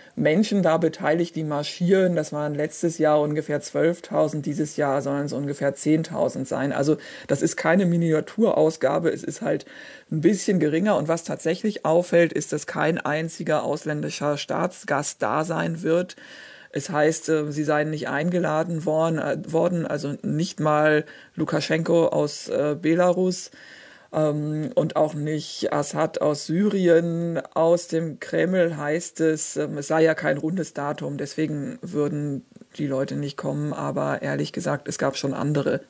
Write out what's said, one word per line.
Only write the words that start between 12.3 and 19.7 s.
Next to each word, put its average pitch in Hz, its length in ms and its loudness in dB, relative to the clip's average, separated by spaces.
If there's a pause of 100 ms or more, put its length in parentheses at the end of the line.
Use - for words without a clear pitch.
ist, - 180 -2
dass 151 160 -4
kein 156 300 0
einziger 156 640 -2
ausländischer 147 720 -4
Staatsgast - 880 -2
da 143 240 0
sein 165 360 -4
wird. 180 360 0 (560)
Es - 160 -4
heißt, 151 400 2
äh, 151 240 0
sie 151 100 -2
seien 151 260 2
nicht 147 200 -4
eingeladen 165 760 0
worden, 160 340 2
äh, 147 200 -2 (100)
worden, 165 400 0